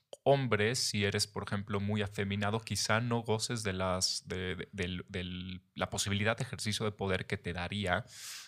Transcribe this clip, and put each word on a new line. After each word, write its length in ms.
hombre, 520
si 300
eres, 220
por 160
ejemplo, 380
muy 200
afeminado, 600
quizá 400
no 200
goces 420
de 100
las, 540
de, 280
de, 160
del, 380
del, 520
la 140
posibilidad 480
de 60
ejercicio 420
de 60
poder 340
que 120
te 140
daría, 540